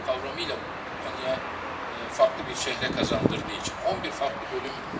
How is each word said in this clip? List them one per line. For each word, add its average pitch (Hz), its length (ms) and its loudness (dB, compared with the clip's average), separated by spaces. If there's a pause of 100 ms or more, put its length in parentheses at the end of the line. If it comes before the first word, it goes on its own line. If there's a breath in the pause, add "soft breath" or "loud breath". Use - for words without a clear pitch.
kavramıyla 269 500 -2
bu - 540 -6
konuya 131 280 0 (800)
farklı - 320 6
bir - 140 -4
şehre 127 320 0
kazandırdığı - 680 2
için - 120 -2 (140)
on - 160 2
bir - 60 -2
farklı - 420 -2
bölüm 131 240 -2 (240)